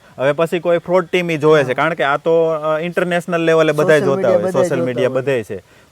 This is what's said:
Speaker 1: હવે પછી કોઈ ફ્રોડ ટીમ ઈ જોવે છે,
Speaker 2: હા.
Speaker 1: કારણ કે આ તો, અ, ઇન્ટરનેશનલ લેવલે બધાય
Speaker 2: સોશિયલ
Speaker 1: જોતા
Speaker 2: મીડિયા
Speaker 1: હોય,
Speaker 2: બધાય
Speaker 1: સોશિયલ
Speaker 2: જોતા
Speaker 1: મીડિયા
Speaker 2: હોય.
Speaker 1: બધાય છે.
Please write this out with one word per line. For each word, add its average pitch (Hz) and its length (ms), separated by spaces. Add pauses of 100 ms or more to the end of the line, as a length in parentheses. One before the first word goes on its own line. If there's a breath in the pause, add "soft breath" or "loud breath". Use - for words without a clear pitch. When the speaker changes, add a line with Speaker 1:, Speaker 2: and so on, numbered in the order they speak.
(180 soft breath)
Speaker 1:
હવે 139 160
પછી 165 260
કોઈ 170 180
ફ્રોડ 175 280
ટીમ 175 260
ઈ 156 60
જોવે 151 260
છે, 123 40
Speaker 2:
હા. 127 60
Speaker 1:
કારણ 156 200
કે 160 100
આ 143 140
તો, 165 320
અ, 156 300
ઇન્ટરનેશનલ 175 640
લેવલે 160 300
બધાય 151 140
Speaker 2:
સોશિયલ 151 180
Speaker 1:
જોતા 135 120
Speaker 2:
મીડિયા - 160
Speaker 1:
હોય, 180 80
Speaker 2:
બધાય 185 120
Speaker 1:
સોશિયલ 175 280
Speaker 2:
જોતા 127 60
Speaker 1:
મીડિયા 123 240
Speaker 2:
હોય. 131 120
Speaker 1:
બધાય 127 220
છે. - 380 (100)